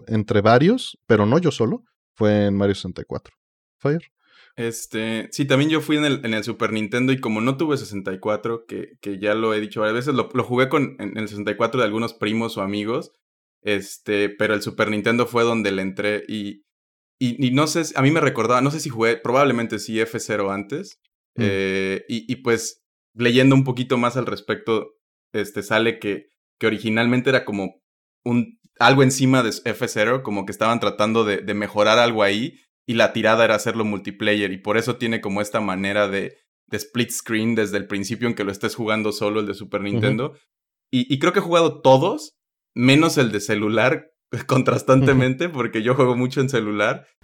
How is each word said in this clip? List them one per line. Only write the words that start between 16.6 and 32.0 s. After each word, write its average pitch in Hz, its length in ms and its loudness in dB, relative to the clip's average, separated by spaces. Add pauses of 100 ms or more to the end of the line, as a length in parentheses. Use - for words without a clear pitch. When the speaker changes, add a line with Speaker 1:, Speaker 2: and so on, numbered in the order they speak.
Speaker 2:
y, 127 280 -2
y 123 60 2
no 143 140 4
sé, 160 180 -2
si, 156 120 -10
a 131 60 0
mí 139 80 6
me 160 100 2
recordaba, 123 400 2
no 139 100 2
sé 151 100 -6
si 143 100 -8
jugué, 113 260 0
probablemente 117 640 0
sí, 110 220 -6
F 113 200 -2
cero 104 320 -2
antes, 117 460 -10 (380)
Speaker 1:
Mm. 120 80 -2
Speaker 2:
eh, 95 640 -2
y, 117 220 -6
y 123 120 -4
pues - 400 -2 (320)
leyendo 123 400 4
un 135 80 6
poquito 127 340 -2
más 120 200 0
al 120 100 -2
respecto, 104 680 -4 (380)
este, 101 300 -6
sale 113 380 0
que, 101 260 -6 (320)
que 113 80 0
originalmente 117 640 0
era 123 140 2
como 101 320 -6 (480)
un, 120 340 -2 (220)
algo 135 240 6
encima 131 400 4
de 107 60 0
F 113 380 -6
cero, 117 360 0
como 101 200 -4
que 98 60 -12
estaban 110 300 0
tratando 107 440 2
de, 101 140 0
de 101 160 -4
mejorar 104 460 2